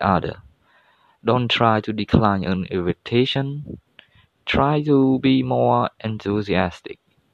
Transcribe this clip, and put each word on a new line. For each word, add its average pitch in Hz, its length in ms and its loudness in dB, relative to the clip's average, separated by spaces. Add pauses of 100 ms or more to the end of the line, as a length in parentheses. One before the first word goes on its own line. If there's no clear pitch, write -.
other. - 400 0 (840)
Don't 120 240 0
try 113 320 2
to 107 120 -6
decline 104 520 0
an 92 200 -2
invitation. 131 1120 -4 (680)
Try 147 380 0
to 135 380 2
be 135 220 2
more 123 460 0 (120)
enthusiastic 101 1000 -4 (360)